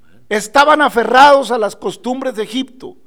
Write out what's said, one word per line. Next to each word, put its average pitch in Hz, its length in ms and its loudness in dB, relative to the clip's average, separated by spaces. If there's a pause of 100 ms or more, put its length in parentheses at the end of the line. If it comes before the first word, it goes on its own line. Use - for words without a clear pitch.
(300)
Estaban 285 500 2
aferrados 254 680 2
a 240 80 -4
las 208 180 -6
costumbres 254 600 -8
de 214 80 -6
Egipto. 240 520 -12 (100)